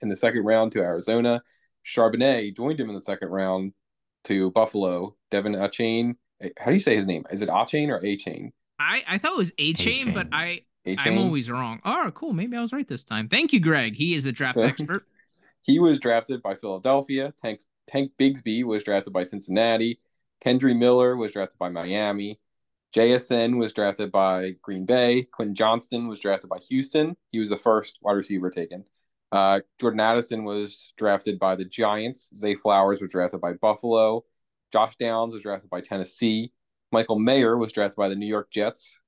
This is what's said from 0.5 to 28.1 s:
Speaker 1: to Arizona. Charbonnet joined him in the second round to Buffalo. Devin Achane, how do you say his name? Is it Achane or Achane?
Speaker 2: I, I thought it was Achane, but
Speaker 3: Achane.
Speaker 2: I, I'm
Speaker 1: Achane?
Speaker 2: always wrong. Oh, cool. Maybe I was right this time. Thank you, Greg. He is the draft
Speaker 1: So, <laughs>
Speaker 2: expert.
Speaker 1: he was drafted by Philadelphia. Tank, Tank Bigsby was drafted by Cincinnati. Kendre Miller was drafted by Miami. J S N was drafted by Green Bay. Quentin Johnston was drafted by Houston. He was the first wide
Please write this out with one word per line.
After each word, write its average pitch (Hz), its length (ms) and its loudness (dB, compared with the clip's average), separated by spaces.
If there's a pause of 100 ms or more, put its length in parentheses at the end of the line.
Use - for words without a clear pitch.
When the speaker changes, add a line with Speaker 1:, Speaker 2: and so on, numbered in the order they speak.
Speaker 1:
to 110 80 -2
Arizona. 110 640 0 (420)
Charbonnet 113 720 2
joined 143 240 -4
him 120 80 -2
in 104 80 -8
the 95 60 -10
second 98 260 -6
round 95 460 -2 (520)
to 95 260 0
Buffalo. 98 640 0 (140)
Devin 104 240 -2
Achane, 113 640 -2 (420)
how - 100 -4
do 135 60 4
you 196 60 6
say 127 160 2
his 98 100 0
name? 87 260 -4
Is 101 100 -6
it 101 80 -2
Achane 127 400 0
or 104 120 -2
Achane? 101 500 -6 (280)
Speaker 2:
I, 185 280 -2
I 185 100 -2
thought 311 160 -2
it 349 40 -2
was 180 160 0
Achane, 220 600 -2
but 180 160 -4
Speaker 3:
Achane. - 40 -6
Speaker 2:
I, 175 260 -4 (280)
I'm 190 100 -2
Speaker 1:
Achane? 180 220 2
Speaker 2:
always 147 320 0
wrong. 120 320 -4
Oh, 277 320 -2
cool. 294 180 -6
Maybe 226 240 -4
I 233 40 -4
was 233 120 -6
right 277 140 -6
this - 160 -8
time. 110 240 -6
Thank 277 260 0
you, 233 60 4
Greg. 139 360 2
He 160 200 0
is 139 80 -2
the 135 80 -2
draft 127 240 -2
Speaker 1:
So, 117 60 2
<laughs> - 20 4
Speaker 2:
expert. 151 420 -2 (580)
Speaker 1:
he 143 160 6
was 160 200 6
drafted 117 420 0
by 98 140 -4
Philadelphia. 135 840 -2
Tank, 110 220 -8 (280)
Tank 139 300 -2
Bigsby 127 460 2
was 107 220 -2
drafted 98 260 0
by 92 120 -2
Cincinnati. 113 760 0 (440)
Kendre 127 340 4
Miller 123 400 6
was 110 160 -4
drafted 98 260 -6
by 90 100 -4
Miami. 101 680 -4 (520)
J 117 220 6
S 123 160 0
N 120 300 2
was 110 120 -2
drafted 101 400 -2
by 92 520 2
Green 95 200 -8
Bay. 123 480 4
Quentin 104 220 -6
Johnston 117 540 0
was 104 120 -10
drafted 98 300 -2
by 90 80 -6 (120)
Houston. 151 460 0 (160)
He 113 80 -4
was 107 100 -2
the 101 80 -2
first 110 440 0
wide 101 120 0